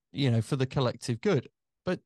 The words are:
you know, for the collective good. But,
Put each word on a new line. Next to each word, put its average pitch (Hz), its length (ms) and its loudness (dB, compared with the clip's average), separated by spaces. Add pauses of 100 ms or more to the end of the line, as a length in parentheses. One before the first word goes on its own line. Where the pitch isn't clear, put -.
(120)
you 139 180 2
know, 113 120 2
for - 140 -4
the 131 100 0
collective 123 540 -2
good. 196 280 0 (360)
But, 185 220 -2